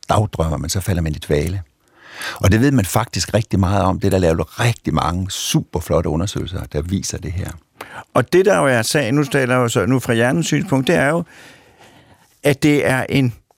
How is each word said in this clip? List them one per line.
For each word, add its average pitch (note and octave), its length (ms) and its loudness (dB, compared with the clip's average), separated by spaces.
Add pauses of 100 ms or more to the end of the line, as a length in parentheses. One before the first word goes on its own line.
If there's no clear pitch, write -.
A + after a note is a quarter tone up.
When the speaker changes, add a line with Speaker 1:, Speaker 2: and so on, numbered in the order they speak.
Speaker 1:
dagdrømmer D#2+ 480 0
man, C#2+ 120 -6
så G2 100 -4
falder F2 220 -2
man D#2 100 -2
i D2+ 160 -8
dvale. D#2+ 340 0 (720)
Og G2+ 160 2
det A2 100 6
ved C#3 100 4
man A#2+ 140 4
faktisk - 480 -2
rigtig G#2+ 260 0
meget F#2+ 220 2
om. F#2 180 0
Det - 80 -2
er - 20 2
der F#2+ 80 2
lavet E2+ 420 0
rigtig - 340 0
mange E2+ 380 -2
superflotte - 760 -2
undersøgelser, D#2 500 -4 (120)
der D2+ 100 -4
viser F2+ 360 -4
det - 140 -8
her. E2+ 200 -8 (640)
Speaker 2:
Og - 200 0
det, F#3 120 6
der F#3+ 120 4
jo D#3 100 2
er B2 140 4
sagen, B2+ 340 0
nu D3 80 2
taler C3+ 320 0
jeg B2+ 60 4
jo A#2+ 60 2
så A2+ 180 0
nu B2+ 140 2
fra B2 140 -2
hjernens B2 320 2
synspunkt, C3+ 420 0
det F3+ 80 2
er C#3 140 2
jo, E3+ 140 0 (1200)
at C#3+ 200 2
det D3 240 4
er C3 220 0
en, C3 240 2 (240)